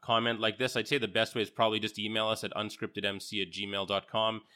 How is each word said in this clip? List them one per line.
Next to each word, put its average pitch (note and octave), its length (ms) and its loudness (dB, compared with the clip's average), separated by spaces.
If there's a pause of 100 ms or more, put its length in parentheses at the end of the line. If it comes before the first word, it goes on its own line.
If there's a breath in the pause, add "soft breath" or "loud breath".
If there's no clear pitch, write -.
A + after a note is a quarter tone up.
comment A2+ 400 2
like A2 180 2
this, B2+ 160 0
I'd A2 140 0
say C#3+ 100 4
the A2+ 80 0
best A2 300 0
way A2+ 60 2
is G2 80 -2
probably A2 280 2
just G#2+ 220 -4
email A2 260 0
us A2 160 0
at G2+ 120 -6
unscriptedmc G2+ 840 -4
at F2 120 -4
gmail G2 340 -4
dot G2 240 0
com. A2 320 0 (140 soft breath)